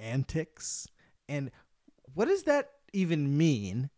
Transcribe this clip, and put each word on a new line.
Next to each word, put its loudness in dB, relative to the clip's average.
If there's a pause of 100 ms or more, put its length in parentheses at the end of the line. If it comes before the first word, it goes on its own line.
antics. -6 (400)
And -6 (600)
what 0
does 0
that 0 (200)
even 2
mean? 2